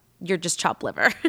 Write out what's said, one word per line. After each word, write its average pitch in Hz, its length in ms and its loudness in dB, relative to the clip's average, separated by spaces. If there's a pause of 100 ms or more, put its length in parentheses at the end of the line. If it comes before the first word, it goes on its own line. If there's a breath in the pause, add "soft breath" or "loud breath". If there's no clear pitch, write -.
(200)
you're 180 180 0
just 175 200 -2
chopped - 240 0
liver. - 340 2
<laughs> - 120 -18